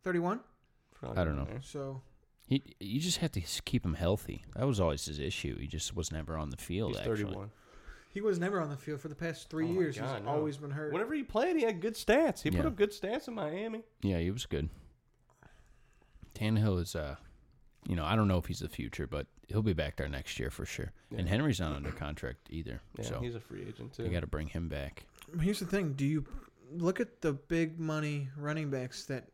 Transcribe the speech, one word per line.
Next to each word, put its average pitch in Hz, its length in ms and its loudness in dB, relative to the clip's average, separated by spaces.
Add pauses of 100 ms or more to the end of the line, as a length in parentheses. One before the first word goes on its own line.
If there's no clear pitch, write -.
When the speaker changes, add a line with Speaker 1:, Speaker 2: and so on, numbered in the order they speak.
Speaker 1:
Thirty-one? 180 360 2 (560)
Speaker 2:
Probably - 220 -4
Speaker 3:
I 92 60 4
don't 76 140 2
know. 67 80 0
Speaker 2:
there. 113 160 -6
Speaker 1:
So 135 400 -8 (460)
Speaker 3:
He, 135 140 4 (180)
you 104 200 -2
just 170 200 0
have 160 140 0
to 90 80 0
s-, - 220 -4
keep - 220 0
him 82 80 2
healthy. 87 500 0 (120)
That 127 120 0
was 117 140 2
always 76 240 2
his 73 140 -6
issue. 67 380 -2
He 67 100 -6
just - 280 -4
was 82 160 -2
never 80 260 -4
on 76 120 -2
the 64 80 -6
field, 90 340 -2
Speaker 2:
He's 50 80 -2
Speaker 3:
actually. 104 240 0
Speaker 2:
thirty-one. 98 280 -4 (580)
Speaker 1:
He 196 120 -6
was 202 180 2
never 185 220 0
on 151 80 -2
the 143 80 -6
field 147 240 -6
for 160 60 -10
the 151 80 -8
past 165 340 -6
three 160 160 0
Speaker 2:
Oh 165 40 0
my 180 120 2
Speaker 1:
years. 147 160 2
Speaker 2:
God, 120 200 -2
Speaker 1:
He's 101 80 -6
Speaker 2:
no. 117 60 0
Speaker 1:
always 151 260 0
been 143 140 -8
hurt. 151 220 -2
Speaker 2:
Whenever 226 200 0
he 285 100 0
played, 302 320 2
he 294 80 4
had 214 180 2
good 220 140 0
stats. 269 480 6
He - 80 4
put 175 80 4
Speaker 3:
Yeah. - 80 4
Speaker 2:
up - 80 0
good 202 160 6
stats - 360 -2
in 240 60 -6
Miami. 214 500 -2 (180)
Speaker 3:
Yeah, 95 180 4
he 85 100 2
was 113 160 -2
good. 76 240 0 (1700)
Tannehill 104 460 4
is, 82 140 -2
uh, 73 200 -2 (720)
you 87 80 2
know, 80 100 0
I 95 100 4
don't 107 120 8
know 92 100 8
if 85 100 2
he's - 120 -4
the - 100 -4
future, - 380 -4
but 71 200 -2 (200)
he'll 104 140 2
be 107 120 4
back 73 240 0
there 71 120 -2
next - 300 -6
year 62 100 0
for - 160 -6
sure. - 260 -6 (200)
Speaker 2:
Yeah. 110 80 -6
Speaker 3:
And 85 100 2
Henry's 113 300 4
not 78 160 0
under 71 160 -4
contract 71 580 -6
either, - 320 -6 (160)
Speaker 2:
Yeah, 110 80 -4
Speaker 3:
so 113 140 -4
Speaker 2:
he's 120 160 -4
a 110 40 -8
free 101 280 -12
agent, 117 260 -12
too. - 100 -8
Speaker 3:
they 87 60 0
gotta 85 180 0
bring 78 200 -2
him 85 220 -4
back. 71 360 -6 (340)
Speaker 1:
Here's 196 200 2
the 190 60 -4
thing. 175 280 0
Do 139 120 0
you 147 200 2 (460)
look 175 280 2
at - 220 -2
the 151 120 2
big 165 460 0
money 151 580 0
running 151 320 -2
backs 131 360 -4
that 131 280 -6